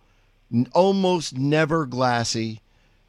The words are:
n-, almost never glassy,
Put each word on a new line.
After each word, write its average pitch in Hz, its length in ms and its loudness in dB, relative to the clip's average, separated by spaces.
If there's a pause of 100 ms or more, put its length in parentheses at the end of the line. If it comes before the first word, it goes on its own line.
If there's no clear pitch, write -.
(500)
n-, 120 220 2
almost 185 640 2
never 151 480 0
glassy, 120 800 -2 (460)